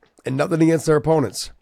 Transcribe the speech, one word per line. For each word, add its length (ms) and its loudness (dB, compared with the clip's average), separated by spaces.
And 120 -4
nothing 240 0
against 240 2
their 120 2
opponents. 540 -2